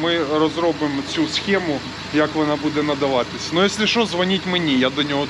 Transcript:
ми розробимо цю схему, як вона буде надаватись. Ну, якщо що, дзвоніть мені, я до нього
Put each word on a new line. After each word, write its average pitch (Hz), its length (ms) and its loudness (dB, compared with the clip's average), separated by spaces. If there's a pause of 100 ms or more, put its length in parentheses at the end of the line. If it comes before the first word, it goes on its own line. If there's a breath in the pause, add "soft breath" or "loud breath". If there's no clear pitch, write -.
ми 170 220 0 (140)
розробимо 156 720 0
цю 156 200 0
схему, 180 500 0 (360)
як 151 200 2
вона 151 220 2
буде 147 260 0
надаватись. 139 720 0
Ну, 170 100 2
якщо 202 240 0
що, 226 200 2
дзвоніть 185 400 0
мені, 165 320 2
я 127 120 4
до 143 120 -2
нього 143 280 0